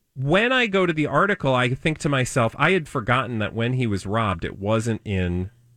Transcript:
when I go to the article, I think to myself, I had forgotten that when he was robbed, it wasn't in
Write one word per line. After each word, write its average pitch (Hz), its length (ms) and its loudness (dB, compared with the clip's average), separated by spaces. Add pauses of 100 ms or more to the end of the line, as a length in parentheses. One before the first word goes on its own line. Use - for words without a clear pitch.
(160)
when 175 360 2
I 254 160 2
go 190 180 2
to 170 80 0
the 151 140 0
article, 151 460 2
I 123 200 2
think 156 260 -2
to - 100 -2
myself, 127 480 0
I 151 140 2
had 175 160 0
forgotten 123 520 -2
that 104 140 -2
when 117 200 0
he 127 140 0
was 98 180 -2
robbed, 98 400 0
it - 120 -6
wasn't 110 460 0
in 92 460 -2 (280)